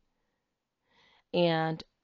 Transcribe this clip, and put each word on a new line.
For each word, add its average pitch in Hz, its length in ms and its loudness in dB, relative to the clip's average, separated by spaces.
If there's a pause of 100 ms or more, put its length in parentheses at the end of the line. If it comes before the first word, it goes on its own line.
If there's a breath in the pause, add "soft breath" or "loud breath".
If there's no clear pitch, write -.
(1300 soft breath)
And 160 500 0 (200)